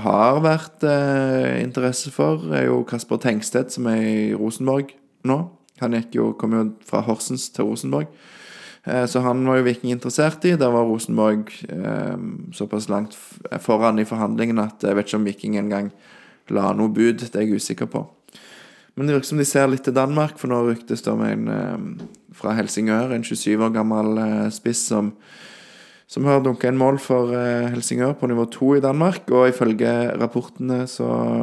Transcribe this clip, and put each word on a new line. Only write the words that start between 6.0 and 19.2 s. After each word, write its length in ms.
jo, 160
kom 240
jo 60
fra 220
Horsens 480
til 160
Rosenborg. 400
Eh, 240
så 160
han 220
var 160
jo 80
Viking 240
interessert 500
i. 140
Der 160
var 160
Rosenborg, 640
eh, 480
såpass 380
langt 260
f-, 240
foran 400
i 80
forhandlingen 500
at 240
jeg 140
vet 100
ikke 140
om 80
Viking 280
en 140
gang 200
la 240
noe 160
bud. 340
Det 120
er 120
jeg 140
usikker 260
på. 160
Men 100
det 80
virker 140